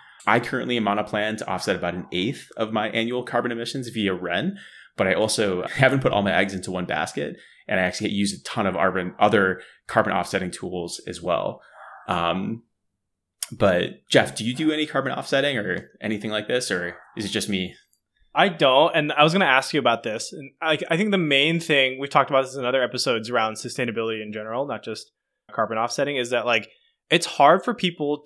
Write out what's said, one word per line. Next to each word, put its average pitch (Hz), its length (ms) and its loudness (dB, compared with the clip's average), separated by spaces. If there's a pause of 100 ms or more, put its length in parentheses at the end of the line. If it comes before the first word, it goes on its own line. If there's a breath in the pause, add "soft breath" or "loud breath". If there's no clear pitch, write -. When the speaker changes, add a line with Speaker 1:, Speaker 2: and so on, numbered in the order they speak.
(260 loud breath)
Speaker 1:
I 110 140 4
currently 123 380 -4
am 110 100 0
on 101 120 2
a 107 40 0
plan 107 340 -2
to - 100 -10
offset 95 280 -2
about 87 180 -2
an 90 180 -8
eighth 95 460 -2
of 110 160 -4
my 110 160 -2
annual 117 340 -2
carbon 120 280 -4
emissions 120 380 -6
via 104 240 0
Wren, 90 440 -2 (380 loud breath)
but 98 120 0
I 92 60 2
also 104 500 0
<laughs> - 40 -6
haven't 131 340 2
put 127 120 2
all 104 80 2
my 98 120 0
eggs 95 200 2
into 95 180 -8
one 90 140 -4
basket, 78 520 -6 (300 soft breath)
and 95 120 0
I 92 40 2
actually 92 280 -2
use 101 220 0
a - 100 -12
ton - 220 -2
of 92 100 0
carbon, 90 440 0
other 101 420 4 (260 loud breath)
carbon 104 260 2
offsetting 92 380 -2
tools 90 560 -8
as - 140 -12
well. - 400 -2 (460 loud breath)
Um, 90 560 -2 (880)
but 92 580 0
Jeff, - 260 4
do - 100 -6
you 123 80 -2
do 156 180 0
any 151 140 -2
carbon 135 280 -4
offsetting 139 440 -2
or 92 340 -6 (100)
anything 107 300 -4
like 104 160 -4
this, 123 240 -2
or 87 260 -4 (180)
is 107 100 -4
it 98 40 -6
just 101 200 -2
me? 92 260 -2 (600)
Speaker 2:
I 170 140 4
don't, 160 460 6
and 151 180 2
I 147 100 4
was 160 100 6
gonna 190 120 4
ask 135 280 4
you 151 60 2
about 117 240 2
this. 113 300 -6
And 139 180 -14 (100)
I, 160 160 2 (120)
I 165 80 2
think 208 140 0
the 196 60 2
main 156 420 2
thing, 135 400 2
we've 139 100 -6
talked 135 200 4
about 135 160 4
this 123 100 -10
in 135 100 -4
other 127 180 2
episodes 120 460 -2
around 110 260 0
sustainability 113 640 -4
in 107 120 -10
general, 110 340 -6
not 117 160 -8
just - 280 -12 (400)
carbon 110 260 -2
offsetting, 139 400 0
is 120 140 -2
that, 117 140 0
like, 113 240 0 (400 soft breath)
it's 170 160 4
hard 165 380 6
for 247 100 -2
people 147 520 -2